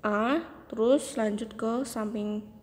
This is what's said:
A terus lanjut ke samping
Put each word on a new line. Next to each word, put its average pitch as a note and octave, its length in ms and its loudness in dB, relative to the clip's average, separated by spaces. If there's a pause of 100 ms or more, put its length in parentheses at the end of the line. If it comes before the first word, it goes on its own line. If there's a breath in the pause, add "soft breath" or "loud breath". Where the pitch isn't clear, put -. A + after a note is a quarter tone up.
A A3+ 400 2 (240)
terus A#3+ 480 4
lanjut G#3+ 400 -2
ke A#3 320 -2
samping G#3+ 560 -4 (200)